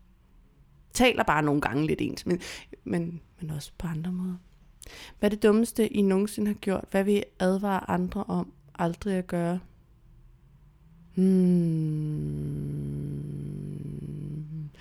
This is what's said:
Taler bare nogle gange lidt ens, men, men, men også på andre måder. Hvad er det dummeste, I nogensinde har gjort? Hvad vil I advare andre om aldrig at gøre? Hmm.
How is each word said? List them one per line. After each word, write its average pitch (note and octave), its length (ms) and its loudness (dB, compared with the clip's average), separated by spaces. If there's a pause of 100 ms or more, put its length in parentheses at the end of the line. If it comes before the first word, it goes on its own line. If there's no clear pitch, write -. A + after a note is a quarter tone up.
(920)
Taler B3 300 4
bare D#3 200 2
nogle D3 180 2
gange D3 260 0
lidt D#3 140 0
ens, - 240 -4
men, F3+ 140 0 (440)
men, E3+ 380 -4 (200)
men D#3+ 80 -8
også D3+ 280 -10
på F3 100 -6
andre E3 240 -6
måder. F3+ 240 -4 (840)
Hvad G#3 100 4
er G#3 60 0
det G#3 80 -2
dummeste, A3 440 6
I G#3 140 0
nogensinde G3 460 2
har G#3 80 0
gjort? - 360 -2
Hvad G3 120 4
vil G3+ 140 4
I G3+ 60 0 (160)
advare F#3+ 500 0
andre F3+ 340 0
om F3+ 280 -2 (280)
aldrig F3 360 -2
at F3+ 120 -2
gøre? F3 320 -2 (4000)
Hmm. D3+ 960 -10 (120)